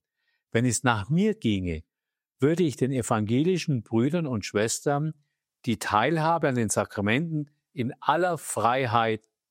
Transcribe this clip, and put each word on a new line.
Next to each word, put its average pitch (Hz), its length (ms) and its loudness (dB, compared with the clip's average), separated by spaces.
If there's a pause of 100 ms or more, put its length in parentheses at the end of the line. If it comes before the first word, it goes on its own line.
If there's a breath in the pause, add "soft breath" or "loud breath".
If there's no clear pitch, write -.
(520)
Wenn 117 120 2
es 120 200 0
nach 110 260 0
mir 196 240 2
ginge, 92 480 -2 (580)
würde 165 220 2
ich 151 140 0
den 131 160 0
evangelischen 127 920 0
Brüdern 147 440 0
und 120 180 -4
Schwestern 143 720 -2 (520)
die 113 120 0
Teilhabe 156 720 0
an 131 80 0
den 113 120 0
Sakramenten 127 840 -2 (220)
in 127 280 -4
aller 170 380 0
Freiheit 113 920 0 (200)